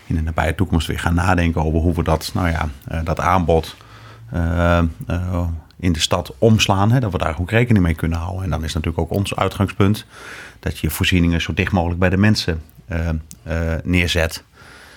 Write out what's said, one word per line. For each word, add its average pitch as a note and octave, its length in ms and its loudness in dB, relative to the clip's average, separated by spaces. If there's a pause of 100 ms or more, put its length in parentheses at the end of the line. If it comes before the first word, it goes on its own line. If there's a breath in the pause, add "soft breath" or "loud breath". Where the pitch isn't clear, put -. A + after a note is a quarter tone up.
in - 100 -2
de D#2+ 60 0
nabije D#2+ 340 -2
toekomst E2+ 320 0
weer D2+ 120 -6
gaan E2+ 160 0
nadenken E2+ 480 2
over D#2+ 160 2
hoe E2 140 2
we D#2+ 100 0
dat, - 300 -2
nou F2+ 160 0
ja, D#2+ 200 -2 (180)
eh, D#2+ 160 -4
dat D#2 160 -2
aanbod, F2+ 560 2 (560 loud breath)
eh, E2+ 460 2 (300)
eh, F2 400 -4 (320)
in F2+ 120 0
de D#2+ 80 -2
stad - 380 -2
omslaan, G#2 540 4
hè, C3+ 80 4
dat A2 120 0
we F2+ 60 -2
daar D#2+ 220 -2
ook F2+ 120 -4
rekening A2 340 4
mee E2 100 2
kunnen E2 220 -2
houden. F#2 260 -6
En F#2+ 60 -4
dan D#2 140 -4
is D#2+ 100 -6
natuurlijk E2 300 -2
ook - 140 -4
ons G2+ 180 -2
uitgangspunt G2 680 0 (540 loud breath)
dat - 200 -6
je E2+ 100 -2
voorzieningen E2+ 520 2
zo - 120 -6
dicht F#2 180 -2
mogelijk F2 280 0
bij F#2 100 2
de F#2 80 2
mensen, G2 440 2 (240)
eh, E2 240 -2
eh, D#2+ 60 -2 (680)
neerzet. E2+ 600 0 (520 loud breath)